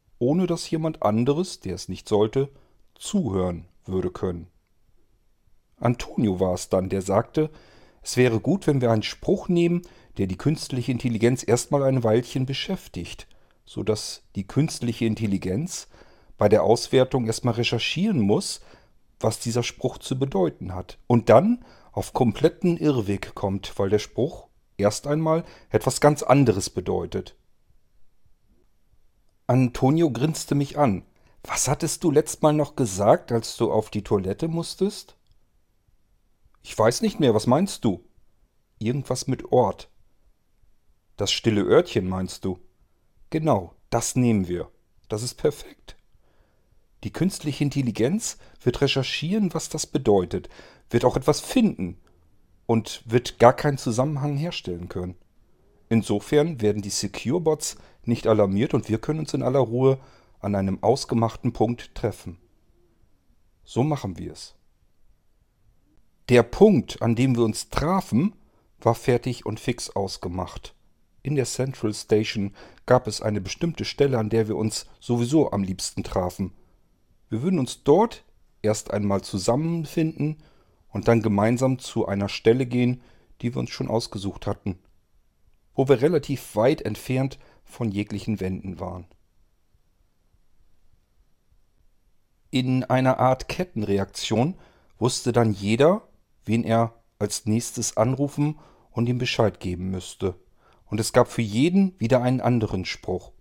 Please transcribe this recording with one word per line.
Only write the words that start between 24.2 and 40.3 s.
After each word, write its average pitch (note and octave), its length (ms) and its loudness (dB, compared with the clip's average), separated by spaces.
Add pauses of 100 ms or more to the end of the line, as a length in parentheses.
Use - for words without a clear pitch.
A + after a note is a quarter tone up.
erst G#2 300 0
einmal D#3+ 360 0 (260)
etwas - 300 0
ganz D3 220 6
anderes A#2+ 480 4
bedeutet. F#2 680 -6 (2000)
Antonio C3 640 4
grinste D3 420 -2
mich C#3+ 240 -2
an. A#2 240 2 (400)
„Was - 240 -4
hattest D3 380 -2
du D#3+ 80 4
letzt D#3 300 2
mal D3+ 100 6
noch D3 240 -2
gesagt, G#2+ 560 2
als - 240 -2
du G#2+ 160 0
auf G#2+ 180 0
die G#2 140 -4
Toilette G2+ 420 0
musstest?“ E3+ 720 -4 (1500)
„Ich - 160 -18
weiß A#2 240 2
nicht - 160 0
mehr, B2 160 4
was G#2+ 140 0
meinst D#3+ 360 0
du?“ F#2+ 200 -2 (760)
„Irgendwas B2+ 480 -4
mit - 240 -4
Ort.“ A#2+ 400 2 (1300)